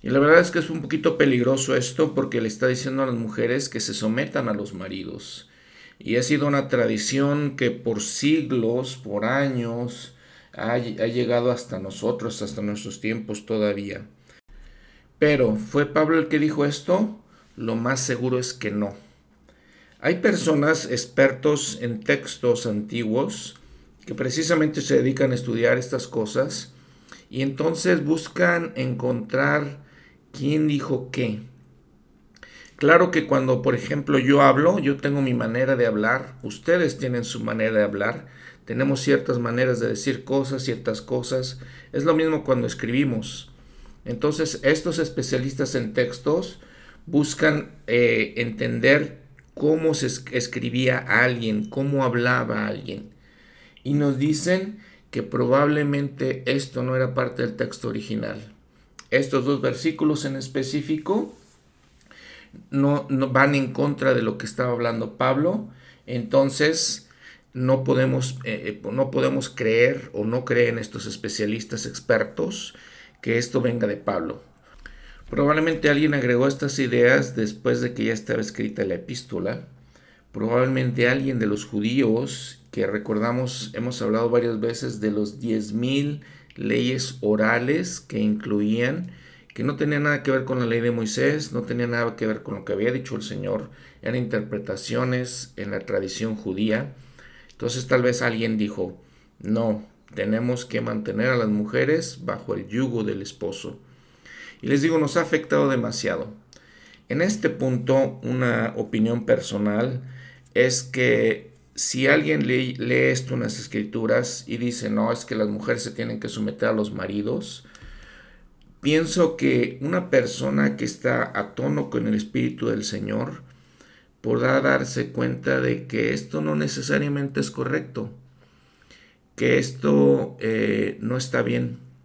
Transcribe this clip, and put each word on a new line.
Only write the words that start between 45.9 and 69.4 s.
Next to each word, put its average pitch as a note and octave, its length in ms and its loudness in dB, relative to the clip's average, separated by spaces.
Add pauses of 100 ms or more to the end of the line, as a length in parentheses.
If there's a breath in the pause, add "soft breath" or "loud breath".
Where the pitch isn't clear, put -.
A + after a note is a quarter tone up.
textos D3+ 640 -2 (460 loud breath)
buscan, D3 680 2 (160)
eh, A#2 500 4
entender A#2+ 840 2 (340)
cómo D#3+ 400 2
se C#3 140 0
es-, - 240 -6
escribía B2+ 680 0
a A#2 260 4
alguien, A2 440 0
cómo C#3 360 0
hablaba A#2+ 560 2
a G#2+ 60 -2
alguien. G2+ 420 -8 (760 soft breath)
Y C#3+ 120 0
nos C#3+ 220 2
dicen F3+ 640 0 (320 loud breath)
que A#2 100 -2
probablemente C#3 1200 0
esto C#3 360 -2
no B2+ 140 -2
era B2+ 180 0
parte B2+ 280 -2
del A2 160 -4
texto A#2 320 -6
original. A2 520 -6 (720 soft breath)
Estos C3+ 320 2
dos C#3 160 2
versículos D3+ 640 0
en C3+ 140 -4
específico D3 1000 -2 (1300 loud breath)
no, C#3 380 2
no C3+ 200 0
van C#3 260 4
en C3+ 180 -2
contra C#3 400 2
de A#2+ 80 2
lo A2 160 -2
que - 80 -8
estaba B2 260 -2
hablando A2+ 460 -2
Pablo. D3+ 500 0 (400 loud breath)
Entonces, C3+ 1000 0 (420 loud breath)
no B2+ 320 2
podemos, C3 640 2
eh, G#2+ 380 -6
eh, G2+ 60 -6
no C3 220 0
podemos C3+ 380 0